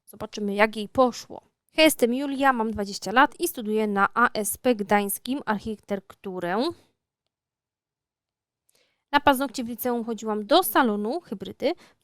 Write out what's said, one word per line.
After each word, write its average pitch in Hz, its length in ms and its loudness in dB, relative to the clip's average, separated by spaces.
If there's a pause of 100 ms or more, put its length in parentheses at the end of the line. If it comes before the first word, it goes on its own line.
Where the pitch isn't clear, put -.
zobaczymy, 208 480 -8
jak 208 220 2
jej 208 120 -6
poszło. - 540 0 (340)
„Hej, 311 80 8
jestem 247 300 4
Julia, 269 380 0
mam 226 180 -2
dwadzieścia 202 420 -6
lat 269 280 4
i 349 80 -2
studiuję 214 380 -2
na 196 280 2
A 240 180 4
S 208 240 -4
P 247 180 0
Gdańskim 208 720 -2
architekturę. 202 1200 -6 (2500)
Na 285 80 4
paznokcie 269 440 0
w 226 40 -10
liceum 240 360 -4
chodziłam 214 420 -6
do 320 160 4
salonu 233 580 0
hybrydy. 214 520 -6 (320)